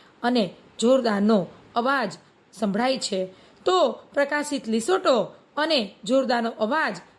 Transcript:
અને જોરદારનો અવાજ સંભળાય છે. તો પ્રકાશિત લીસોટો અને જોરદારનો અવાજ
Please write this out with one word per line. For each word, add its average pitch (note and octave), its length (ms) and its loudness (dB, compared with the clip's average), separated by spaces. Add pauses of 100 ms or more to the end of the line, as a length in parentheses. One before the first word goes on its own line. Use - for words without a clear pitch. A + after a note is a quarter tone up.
(220)
અને A#3 320 0 (240)
જોરદારનો A3 680 2 (280)
અવાજ A#3+ 380 -2 (400)
સંભળાય A#3 460 -2
છે. F#3 280 -4 (380)
તો F4 280 2 (220)
પ્રકાશિત C#4+ 540 -2
લીસોટો A#3 680 0 (220)
અને C#4+ 380 -2 (100)
જોરદારનો A#3+ 460 0
અવાજ A#3+ 460 -2 (220)